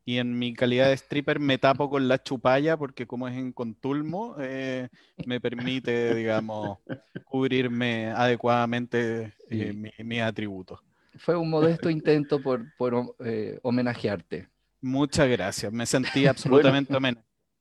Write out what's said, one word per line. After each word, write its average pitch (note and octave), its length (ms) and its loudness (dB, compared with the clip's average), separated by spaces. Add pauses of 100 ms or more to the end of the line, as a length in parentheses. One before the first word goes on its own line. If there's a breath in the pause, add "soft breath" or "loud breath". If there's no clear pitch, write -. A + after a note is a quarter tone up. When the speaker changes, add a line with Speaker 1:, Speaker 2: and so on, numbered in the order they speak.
Speaker 1:
y B2 120 -2
en A#2+ 200 -2
mi A#2+ 160 -2
calidad B2 340 4
de C3+ 60 6
stripper C#3+ 460 -2
me C#3 180 2
tapo C3+ 320 4
con C3+ 180 0
la C3 140 2
chupalla, C#3 560 2
porque C3+ 300 -8
como B2 200 -8
es B2 100 -8
en C3 140 -8
Contulmo, D3 880 -6
eh, C3 500 -6 (360 soft breath)
me B2 160 -4
permite, A#2+ 760 0
digamos, A2 720 -2
Speaker 2:
<laughs> - 380 -14
Speaker 1:
cubrirme B2 880 0
adecuadamente, A#2+ 1200 0 (160)
eh, G#2+ 220 -4
Speaker 3:
Sí. - 20 -8
Speaker 1:
mi, G#2+ 180 -12 (120)
mis A#2 180 -4
atributos. G#2 580 -4 (380)
Speaker 3:
Fue - 180 0
un E3 140 0
modesto D#3+ 400 2
intento D3+ 520 2
por, B2+ 240 0 (120)
por, B2 420 -2
eh, A2 440 -6
homenajearte. A#2+ 880 -2 (320)
Speaker 1:
Muchas C3 480 2
gracias. G2+ 420 -2
Me A#2 140 -4
sentí B2+ 260 0
Speaker 2:
<laughs> C3+ 100 2
Bueno. C#3 100 6
Speaker 1:
absolutamente C#3 640 4
homenajeado. C3 320 -2 (340)